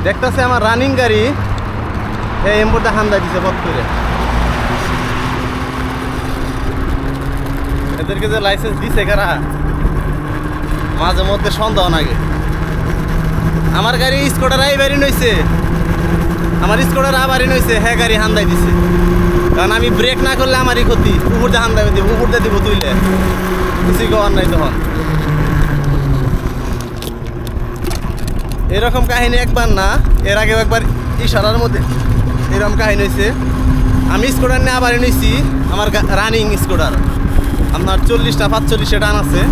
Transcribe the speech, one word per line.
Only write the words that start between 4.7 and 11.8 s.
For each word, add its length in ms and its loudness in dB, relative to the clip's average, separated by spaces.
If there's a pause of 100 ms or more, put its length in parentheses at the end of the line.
এদেরকে 280 -2
যে 100 0
লাইসেন্স 400 -2
দিছে 260 0
কারা, 320 0 (1600)
মাঝে 240 0
মধ্যে 280 0
সন্দেহ 380 0